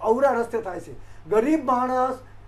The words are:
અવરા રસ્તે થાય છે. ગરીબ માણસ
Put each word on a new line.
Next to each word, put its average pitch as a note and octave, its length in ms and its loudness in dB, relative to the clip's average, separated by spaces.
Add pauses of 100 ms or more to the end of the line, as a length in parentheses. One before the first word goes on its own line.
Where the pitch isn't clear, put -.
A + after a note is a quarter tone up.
અવરા B3 300 4
રસ્તે A#3 300 -2
થાય F3 180 -8
છે. C3 140 -14 (360)
ગરીબ C4 340 2
માણસ B3+ 520 0 (320)